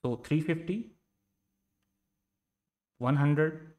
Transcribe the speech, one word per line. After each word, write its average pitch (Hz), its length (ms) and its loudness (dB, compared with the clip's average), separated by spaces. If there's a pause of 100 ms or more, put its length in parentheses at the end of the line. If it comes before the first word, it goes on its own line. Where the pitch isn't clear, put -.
तो 120 220 -2
थ्री 151 140 2
फिफ्टी, 165 360 -2 (2250)
वन 127 160 2
हंड्रेड 147 640 0